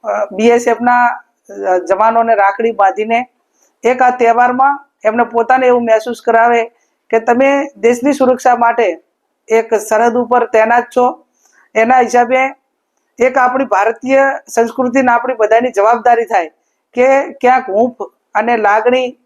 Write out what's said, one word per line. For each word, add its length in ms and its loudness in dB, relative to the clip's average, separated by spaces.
અ, 280 -4
બી 160 0
એસ 200 2
એફ 120 -2
ના, 260 2
અ, 120 0
જવાનોને 560 0
રાખડી 380 0
બાંધીને 540 -2
એક 180 0
આ 80 4
તહેવારમાં 760 0
એમને 200 0
પોતાને 420 0
એવું 180 2
મહેસૂસ 420 -2
કરાવે 440 2
કે 80 0
તમે 580 0
દેશની 360 0
સુરક્ષા 440 0
માટે 460 -2
એક 260 0
સરહદ 420 0
ઉપર 300 0
તૈનાત 380 0
છો. 300 -2
એના 260 2
હિસાબે 360 0
એક 200 0
આપણી 260 0
ભારતીય 540 -2
સંસ્કૃતિને 640 0
આપણી 220 -2
બધાની 360 0
જવાબદારી 540 0
થાય 240 -4
કે 380 0
ક્યાંક 380 0
હૂંફ 320 -2
અને 220 0
લાગણી 680 0